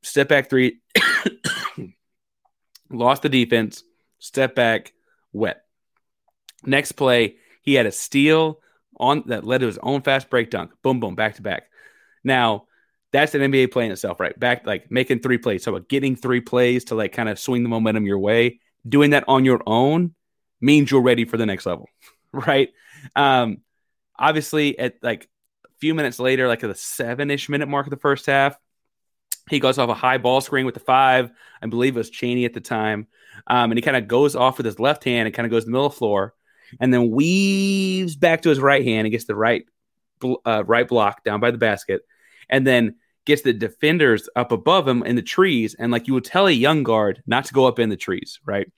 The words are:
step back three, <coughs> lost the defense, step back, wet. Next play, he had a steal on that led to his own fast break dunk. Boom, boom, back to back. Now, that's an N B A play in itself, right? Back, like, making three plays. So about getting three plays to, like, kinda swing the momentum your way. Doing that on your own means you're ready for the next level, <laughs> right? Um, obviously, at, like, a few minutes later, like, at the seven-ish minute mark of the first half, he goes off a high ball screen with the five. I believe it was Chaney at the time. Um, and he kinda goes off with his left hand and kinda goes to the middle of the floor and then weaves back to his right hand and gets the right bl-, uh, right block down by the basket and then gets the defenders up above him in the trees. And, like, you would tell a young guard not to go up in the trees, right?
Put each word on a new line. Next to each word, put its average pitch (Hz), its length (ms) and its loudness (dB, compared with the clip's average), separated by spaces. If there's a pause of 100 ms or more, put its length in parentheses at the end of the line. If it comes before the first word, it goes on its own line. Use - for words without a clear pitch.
step 139 240 0
back 139 220 2
three, 127 320 2 (160)
<coughs> - 1900 -8
lost 123 320 0
the - 60 -2
defense, 117 560 0 (340)
step - 360 -2
back, 113 400 0 (380)
wet. 104 300 -4 (1000)
Next 139 280 -2
play, 120 440 0 (240)
he 139 140 0
had 120 120 4
a 98 60 -2
steal 156 680 0 (340)
on 139 300 0
that 110 180 -6
led 127 160 -2
to 127 60 0
his 107 120 -6
own 139 220 -4
fast 135 300 -2
break 117 200 0
dunk. 90 220 -8 (100)
Boom, 127 160 0
boom, 101 160 -6
back 107 220 -4
to 107 60 -20
back. 98 220 -8 (600)
Now, 120 420 0 (460)
that's 151 220 2
an 139 80 0
N 139 80 0
B 135 80 2
A 127 100 4
play 120 160 -2
in 107 80 -6
itself, 95 260 -8
right? - 220 -4
Back, 123 260 -2
like, 104 240 -8
making 127 300 -2
three 127 180 -2
plays. 107 240 -4
So 101 140 -6
about 90 140 -12
getting 135 260 -2
three 123 240 -2
plays 123 440 0
to, - 100 -8
like, 107 180 -4
kinda 110 240 -4
swing 123 260 -4
the 120 60 -2
momentum 110 380 0
your 98 120 -2
way. 117 420 2 (280)
Doing 143 220 4
that 143 180 2
on 131 160 4
your 127 220 4
own 151 480 2 (440)
means 143 320 4
you're 135 120 4
ready 120 240 2
for 113 100 -6
the 113 80 0
next 98 220 -4
level, 87 200 -6 (260)
<laughs> - 200 -20
right? 139 380 0 (440)
Um, 127 440 2 (600)
obviously, 151 600 0
at, 127 240 -4
like, 113 260 -6 (380)
a - 20 -20 (120)
few 156 140 -2
minutes 143 240 -4
later, 127 300 0
like, 117 160 -2
at 110 40 -4
the 98 60 -6
seven-ish 139 760 -6
minute 147 180 -4
mark 143 180 -4
of 139 40 -14
the 139 80 -10
first 143 260 -2
half, 139 340 0 (920)
he 147 100 0
goes 131 180 2
off 120 120 0
a 107 40 -2
high 127 220 0
ball 127 240 0
screen 131 240 -4
with 123 80 -4
the - 80 -14
five. 131 500 2 (320)
I 110 40 -10
believe 120 280 -2
it 117 60 -2
was 110 80 -6
Chaney 123 380 -4
at 117 80 -6
the 110 80 -12
time. 107 440 -4 (400)
Um, 120 240 2
and 113 60 0
he 120 60 -2
kinda 135 180 0
goes 127 340 0
off 123 220 2
with 131 80 -6
his 107 160 -6
left 147 240 0
hand 120 220 0
and 107 80 -6
kinda 117 160 -4
goes 113 140 0
to - 20 -10
the 113 60 -6
middle 135 140 0
of 139 60 -2
the - 60 -20
floor 104 360 0 (460)
and 127 120 2
then 120 180 2
weaves 190 1040 0
back 165 260 2
to 170 60 2
his 143 100 4
right 139 260 4
hand 110 220 0
and 107 60 -2
gets 113 140 -6
the 101 100 -4
right 110 280 0 (560)
bl-, 127 260 -4
uh, 107 200 0
right 117 220 2
block 107 340 0
down 104 160 -4
by 120 120 2
the 120 80 -6
basket 101 420 -2 (480)
and 135 180 0
then 120 300 2 (300)
gets 147 160 2
the 127 100 2
defenders 120 840 0
up 123 180 -2
above 151 360 2
him 120 140 0
in 120 140 -2
the 117 60 -2
trees. 127 520 0
And, 120 180 -4
like, 117 160 -4
you 135 60 -2
would 123 100 -2
tell 196 220 2
a 185 40 4
young 143 320 2
guard 110 440 0
not 127 180 0
to - 80 -14
go 131 140 4
up 123 120 0
in 113 120 0
the 95 60 -4
trees, - 460 -8
right? 101 360 -6